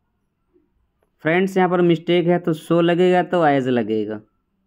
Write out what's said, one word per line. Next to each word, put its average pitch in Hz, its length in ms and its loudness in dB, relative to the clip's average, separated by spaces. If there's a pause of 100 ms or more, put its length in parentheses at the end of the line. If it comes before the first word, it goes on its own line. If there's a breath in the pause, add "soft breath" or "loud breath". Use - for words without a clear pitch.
(1200)
फ्रेंड्स, 190 340 -2
यहाँ 185 120 2
पर 180 120 0
मिस्टेक 170 460 0
है 175 120 2
तो 170 160 -4
so 170 260 -2
लगेगा 180 420 2
तो 175 200 -2
as 139 260 0
लगेगा। 107 520 -4 (440)